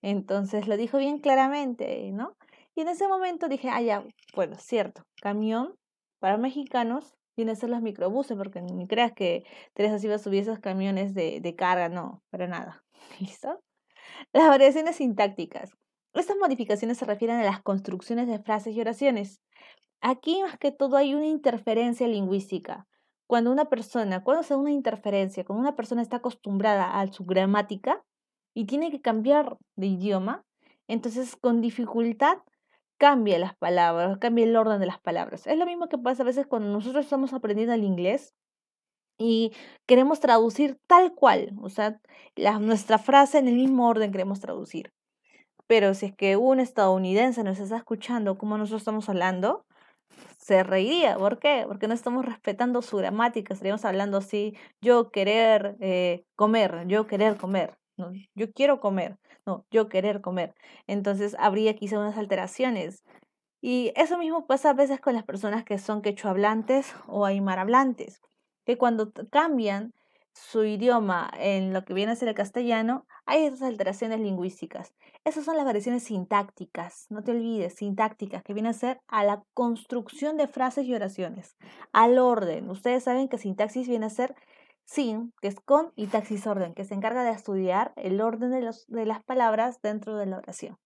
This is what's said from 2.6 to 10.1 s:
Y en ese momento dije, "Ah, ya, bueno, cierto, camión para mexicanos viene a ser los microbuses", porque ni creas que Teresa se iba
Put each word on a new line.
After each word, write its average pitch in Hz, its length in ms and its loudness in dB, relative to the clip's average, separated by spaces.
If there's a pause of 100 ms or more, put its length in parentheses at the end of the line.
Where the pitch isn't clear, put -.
Y 320 80 -4
en 320 60 -4
ese 359 200 -2
momento 359 400 -2
dije, 254 220 -4
"Ah, 240 120 -2
ya, 208 220 -2 (300)
bueno, 196 240 -4
cierto, - 440 -4 (180)
camión 220 540 -4 (460)
para 196 160 2
mexicanos 262 800 -4 (200)
viene 226 160 -2
a 214 40 -6
ser 233 140 -6
los 233 120 -4
microbuses", 220 540 -4
porque 196 260 -10
ni 180 240 -8
creas 233 260 0
que 175 320 -4 (300)
Teresa 214 240 0
se 202 80 -6
iba 208 100 -2